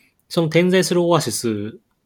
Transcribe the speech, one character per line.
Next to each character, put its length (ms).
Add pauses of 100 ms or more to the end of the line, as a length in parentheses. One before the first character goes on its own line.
(280)
そ 140
の 80
点 200
在 140
す 100
る 100
オ 120
ア 60
シ 100
ス 480 (260)